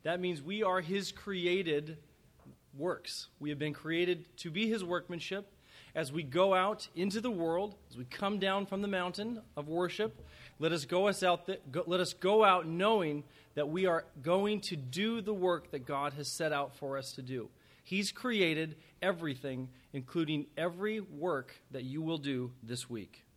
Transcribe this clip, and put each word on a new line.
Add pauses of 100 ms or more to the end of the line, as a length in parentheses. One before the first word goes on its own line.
that
means
we
are
his
created (800)
works. (120)
We
have
been
created (120)
to
be
his
workmanship. (440)
As
we
go
out
into
the
world, (140)
as
we
come
down
from
the
mountain (160)
of
worship, (340)
let
us
go
us
out
th-, (120)
go,
let
us
go
out
knowing (320)
that
we
are (160)
going
to
do
the
work
that
God
has
set
out
for
us
to
do. (340)
He's
created (260)
everything, (240)
including (100)
every
work (120)
that
you
will
do (100)
this
week. (120)